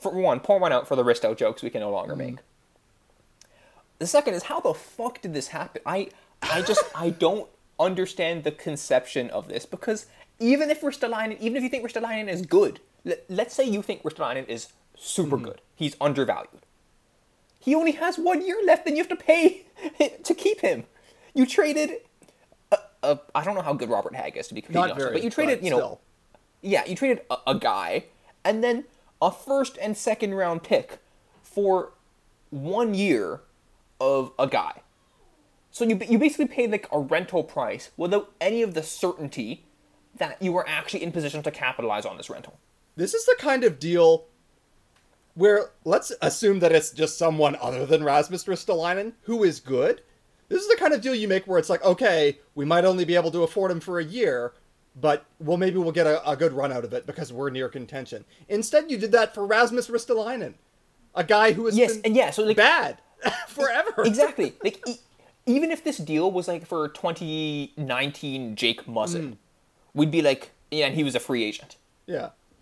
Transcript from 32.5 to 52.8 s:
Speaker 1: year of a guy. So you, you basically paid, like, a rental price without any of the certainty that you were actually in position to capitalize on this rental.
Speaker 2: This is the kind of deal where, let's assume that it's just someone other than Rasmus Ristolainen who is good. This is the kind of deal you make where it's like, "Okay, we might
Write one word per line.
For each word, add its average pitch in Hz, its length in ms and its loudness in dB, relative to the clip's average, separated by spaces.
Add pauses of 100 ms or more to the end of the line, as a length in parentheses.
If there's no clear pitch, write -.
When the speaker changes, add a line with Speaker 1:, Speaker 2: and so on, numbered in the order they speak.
Speaker 1:
year 127 480 0 (580)
of 135 380 0
a 135 80 2
guy. 98 340 -4 (920)
So - 140 -4
you, 220 240 2
you 233 100 4
basically 294 280 2
paid, 240 240 -2
like, 208 200 -4
a 151 80 -2
rental 160 460 -2
price - 540 -8
without 185 420 -2
any 220 220 0
of 202 100 -2
the 156 100 -4
certainty 156 840 -6 (500)
that 156 260 -6
you 180 100 0
were 175 140 -2
actually 156 360 -6
in 170 100 -6
position 151 300 -6
to 151 80 -6
capitalize 113 560 -4
on 95 100 -10
this - 140 -16
rental. - 280 -18 (380)
Speaker 2:
This 175 160 -4
is 453 140 -4
the 494 120 6
kind 262 240 0
of 170 160 2
deal 165 460 6 (1080)
where, 202 360 4 (140)
let's 175 360 0
assume 196 400 2
that 170 120 6
it's 156 180 4
just 151 280 -2
someone 156 420 2
other 127 260 -4
than 151 160 4
Rasmus 151 420 2
Ristolainen 180 680 -2 (100)
who 226 220 0
is 165 160 2
good. 135 400 0 (480)
This 381 140 0
is 415 60 0
the 453 80 4
kind 302 160 2
of 240 80 2
deal 262 140 -2
you 214 140 -2
make 190 180 0
where 185 120 0
it's 160 120 2
like, - 140 0
"Okay, 175 560 4 (160)
we 143 80 -4
might 170 200 4